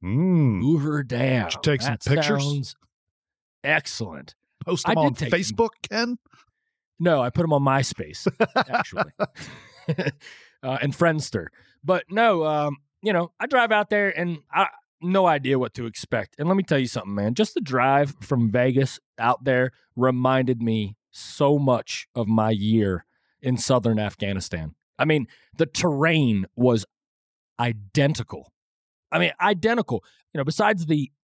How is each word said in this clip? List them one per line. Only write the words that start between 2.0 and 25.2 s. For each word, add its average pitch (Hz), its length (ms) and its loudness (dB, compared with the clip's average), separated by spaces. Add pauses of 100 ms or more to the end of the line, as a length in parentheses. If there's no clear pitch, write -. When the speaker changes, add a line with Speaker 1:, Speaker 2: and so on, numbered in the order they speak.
Speaker 1:
pictures? 147 400 0
Speaker 2:
sounds 143 320 -6 (880)
excellent. 143 720 -4 (300)
Speaker 1:
Post - 240 -2
Speaker 2:
I 220 60 2
Speaker 1:
them 160 80 4
Speaker 2:
did 147 40 4
Speaker 1:
on 139 60 0
Speaker 2:
take 131 160 -6 (160)
some 107 100 -6
Speaker 1:
Facebook, 226 140 2 (140)
Ken? 233 340 -4 (840)
Speaker 2:
No, 165 220 2
I 120 80 0
put 175 140 0
'em 160 100 0
on 143 100 4
MySpace, 135 640 -2 (280)
Speaker 1:
<laughs> 254 140 -2
Speaker 2:
actually. - 420 -4 (760)
<laughs> 165 240 -2 (500)
Uh, 131 200 -4
and 139 120 -2
Friendster. 156 540 0 (360)
But 170 260 0
no, 202 360 2
um, 147 320 -2 (240)
you 208 120 0
know, 175 260 -2
I 220 60 -6
drive 247 260 2
out 208 180 2
there 208 200 2
and 170 300 -4 (120)
I, 170 160 2 (340)
no 185 240 2
idea 139 320 2
what 123 180 -2
to 120 100 -8
expect. 110 520 -6
And 151 120 -2
let 190 80 2
me 196 60 2
tell 156 160 0
you 127 80 0
something, 101 280 -8
man. 104 180 0
Just 208 200 0
the 330 80 -4
drive 139 580 2
from 117 320 0
Vegas 127 480 2 (180)
out 120 280 0
there 127 260 0 (240)
reminded 127 640 2
me 110 360 -2 (140)
so - 460 0
much 131 560 -2
of 117 140 -4
my 110 240 2
year 104 540 0 (360)
in 127 160 -2
southern 117 420 2
Afghanistan. 95 760 -6 (240)
I 127 60 0
mean, 151 220 0 (280)